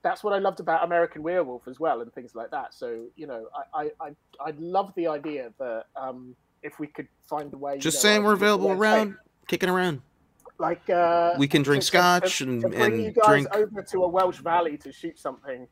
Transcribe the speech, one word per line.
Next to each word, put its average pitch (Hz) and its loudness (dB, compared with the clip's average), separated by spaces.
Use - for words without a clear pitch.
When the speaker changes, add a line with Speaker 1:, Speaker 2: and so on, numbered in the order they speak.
Speaker 1:
That's 180 -2
what 208 0
I 196 0
loved 196 0
about 160 0
American 170 0
Werewolf 151 -2
as 131 -16
well, 143 0
and 117 -12
things 120 -16
like 131 -10
that. 135 -8
So, 117 -10
you 160 -14
know, 123 -12
I, 156 -4
I, 151 -6
I, 156 -12
I 151 -8
love 185 -2
the 170 -2
idea 147 -6
that, 117 -6
um, 127 -12
if 147 -14
we 151 -8
could 147 -14
find 147 -8
a 135 -16
way, 143 -6
you 139 -10
Speaker 2:
Just 151 -2
Speaker 1:
know, 208 6
Speaker 2:
saying 208 4
Speaker 1:
like, 202 2
Speaker 2:
we're 214 4
available 196 2
Speaker 1:
yeah, 190 2
Speaker 2:
around, 214 2
kicking 185 -2
around. 180 0
Speaker 1:
Like, 170 -4
uh, 170 4
Speaker 2:
We 139 4
can 147 4
drink 139 4
Speaker 1:
to, - 0
to, 165 4
Speaker 2:
scotch 180 4
Speaker 1:
to, - -2
Speaker 2:
and, - -2
Speaker 1:
to - 0
bring - 2
Speaker 2:
and - 0
Speaker 1:
you - -4
guys 220 6
Speaker 2:
drink - 4
Speaker 1:
over 214 -2
to 185 -2
a 180 2
Welsh 185 2
valley 165 0
to 139 -16
shoot 165 -12
something. 127 -10